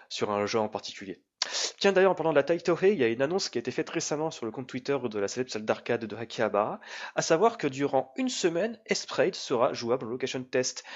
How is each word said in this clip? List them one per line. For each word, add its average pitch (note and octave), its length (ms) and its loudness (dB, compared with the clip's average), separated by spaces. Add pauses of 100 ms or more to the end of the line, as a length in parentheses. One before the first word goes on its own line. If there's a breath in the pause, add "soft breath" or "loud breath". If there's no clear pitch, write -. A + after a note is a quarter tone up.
sur G#2+ 220 -4
un G#2 160 0
jeu A2+ 140 0
en G#2+ 80 0
particulier. G2 520 -10 (580 loud breath)
Tiens, G3 140 4
d'ailleurs, F#3 200 6
en - 20 2
parlant D#3+ 180 0
de D3 40 6
la C#3+ 60 6
taille E3+ 200 2
Toei, F#3 300 4
il G#3 60 0
y C3 60 4
a A2+ 40 6
une A#2 140 0
annonce F3 260 0
qui - 80 -4
a A#2+ 40 -2
été B2+ 100 -4
faite D3+ 180 -4
récemment D#3 420 -2
sur - 140 -10
le A2 80 -4
compte B2+ 140 -10
Twitter C3+ 320 -2 (120)
de G#2+ 80 -4
la G2 100 0
célèbre B2+ 220 -4
salle G#2+ 140 -6
d'arcade A#2 400 0
de G#2 100 -6
Akihabara, A2 680 0 (340 loud breath)
à D#3 80 0
savoir G3+ 340 4
que - 100 -2
durant C3+ 500 0
une C4 120 -2
semaine, G3+ 580 0
Esprade - 480 0
sera A#2+ 380 2
jouable A#2+ 320 -2
en A2 60 -8
location B2+ 340 -4
test. B2+ 400 -2 (100)